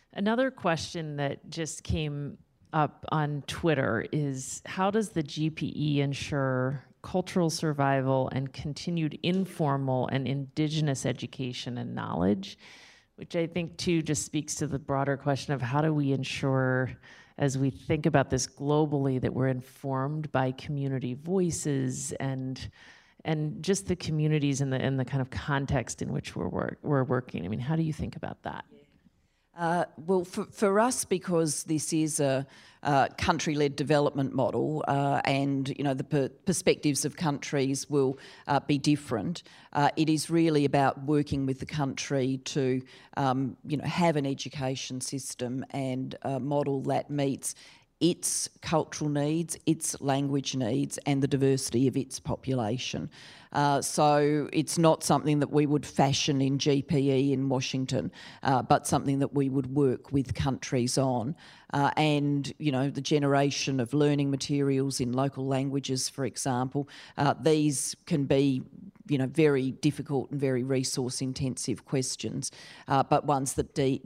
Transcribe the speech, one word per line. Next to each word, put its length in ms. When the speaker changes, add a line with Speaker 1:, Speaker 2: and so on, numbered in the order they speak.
Speaker 1:
another 360
question 680
that 320
just 340
came 540
up 380
on 360
Twitter 640
is, 540
how 260
does 180
the 140
G 260
P 260
E 260
ensure 840
cultural 480
survival 840
and 180
continued 720
informal 840
and 180
Indigenous 800
education 720
and 180
knowledge? 640
Which 220
I 100
think, 300
too, 240
just 240
speaks 300
to 120
the 100
broader 380
question 380
of 80
how 180
do 140
we 180
ensure, 800
as 200
we 120
think 360
about 240
this 160
globally, 760
that 120
we're 140
informed 840
by 180
community 640
voices 1040
and, 500
and 400
just 240
the 80
communities 640
and 140
the, 80
and 180
the 60
kind 160
of 80
context 720
in 100
which 240
we're 140
work-, 320
we're 240
working. 400
I 20
mean, 140
how 160
do 40
you 120
think 240
about 260
that? 220
Speaker 2:
Uh, 280
well, 180
for, 280
for 280
us, 240
because 600
this 280
is 280
a, 260
uh, 240
country-led 580
development 560
model, 560
uh, 380
and, 500
you 80
know, 120
the 80
per-, 260
perspectives 760
of 120
countries 720
will, 300
uh, 140
be 180
different, 640
uh, 220
it 140
is 200
really 340
about 420
working 420
with 120
the 60
country 800
to, 380
um, 480
you 120
know, 80
have 300
an 120
education 760
system 680
and 500
a 180
model 440
that 260
meets 460
its 480
cultural 480
needs, 560
its 340
language 560
needs, 520
and 160
the 40
diversity 600
of 100
its 220
population. 880
Uh, 280
so 720
it's 240
not 260
something 360
that 100
we 160
would 180
fashion 560
in 200
G 240
P 280
E 220
in 160
Washington, 600
uh, 180
but 240
something 320
that 160
we 160
would 240
work 380
with 240
countries 640
on. 360
Uh, 240
and, 640
you 120
know, 200
the 100
generation 800
of 160
learning 340
materials 720
in 140
local 340
languages, 600
for 160
example, 640
uh, 240
these 540
can 200
be, 360
you 100
know, 80
very 460
difficult 580
and 100
very 220
resource-intensive 1200
questions, 680
uh, 120
but 240
ones 280
that 200
de-, 320